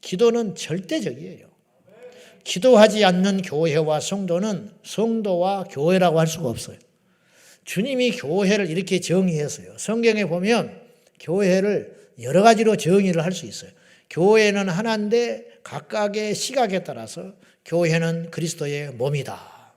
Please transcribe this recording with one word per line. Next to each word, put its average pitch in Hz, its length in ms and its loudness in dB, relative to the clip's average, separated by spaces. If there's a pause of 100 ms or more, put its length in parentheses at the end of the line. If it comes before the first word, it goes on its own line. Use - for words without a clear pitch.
기도는 226 540 0
절대적이에요. 180 920 -8 (960)
기도하지 214 600 6
않는 190 380 2
교회와 156 560 0
성도는 180 720 -4 (140)
성도와 196 800 -2
교회라고 170 560 2
할 160 80 4
수가 160 200 -6
없어요. - 280 -10 (880)
주님이 247 480 -2
교회를 190 580 0
이렇게 185 300 -2
정의했어요. 165 760 -2
성경에 214 480 0
보면 175 540 -2 (380)
교회를 190 760 0 (260)
여러 143 200 2
가지로 220 340 6
정의를 180 480 2
할 185 80 -2
수 185 140 -10
있어요. - 260 -16 (380)
교회는 202 580 4
하나인데 220 760 -2 (180)
각각의 208 720 -6
시각에 208 480 -2
따라서 151 500 -14 (300)
교회는 165 680 0
그리스도의 147 600 -8
몸이다. 123 680 -6 (180)